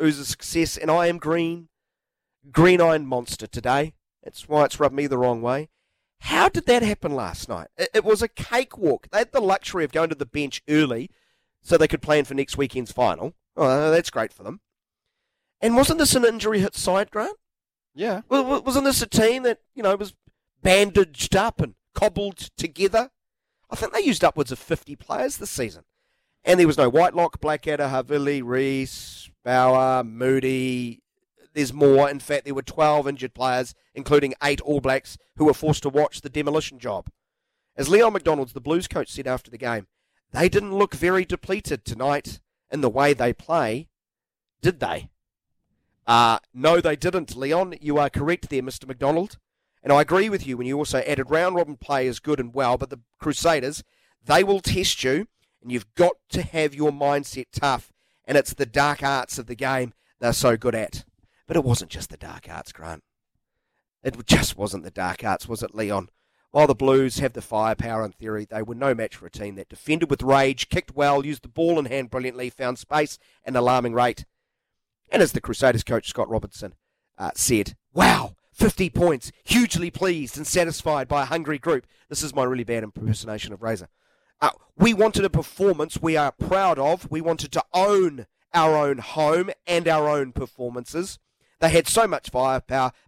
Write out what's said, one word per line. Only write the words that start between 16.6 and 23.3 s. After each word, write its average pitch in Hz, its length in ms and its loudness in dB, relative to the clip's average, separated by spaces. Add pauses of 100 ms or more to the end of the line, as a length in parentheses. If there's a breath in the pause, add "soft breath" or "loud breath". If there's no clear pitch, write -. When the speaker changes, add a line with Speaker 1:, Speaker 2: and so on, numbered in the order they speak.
Speaker 1:
side, 196 340 0
Grant? 311 260 -6 (560)
Speaker 2:
Yeah. 196 360 -6
Speaker 1:
Wa-, 269 140 2
wa-, 269 180 -2
wasn't 269 240 0
this 269 180 2
a 226 40 -6
team 226 360 2
that, 240 200 0 (120)
you 247 80 -10
know, 202 140 2
was 196 180 -8 (480)
bandaged 190 720 2
up 196 260 0
and 123 140 -6 (180)
cobbled 202 460 -2 (180)
together? 190 540 0 (580)